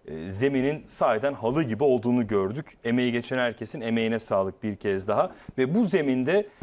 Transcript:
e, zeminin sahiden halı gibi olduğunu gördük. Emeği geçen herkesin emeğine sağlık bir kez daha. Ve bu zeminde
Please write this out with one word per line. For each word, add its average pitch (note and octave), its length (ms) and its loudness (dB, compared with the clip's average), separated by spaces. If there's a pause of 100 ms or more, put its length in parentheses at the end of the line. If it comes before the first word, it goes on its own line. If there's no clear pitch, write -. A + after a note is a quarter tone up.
e, D#2+ 240 -8
zeminin C3+ 580 0
sahiden C#3 440 0
halı B2+ 300 0
gibi A2+ 200 -2
olduğunu B2 440 2
gördük. G#2 560 -2
Emeği B2 280 0
geçen A#2+ 260 -4
herkesin A#2+ 440 -4
emeğine A2+ 380 0
sağlık G2 440 -2
bir G#2+ 120 -4
kez F#2+ 320 -2
daha. G#2+ 240 2 (260)
Ve C3 180 2
bu A#3 100 2
zeminde D#3 600 2 (160)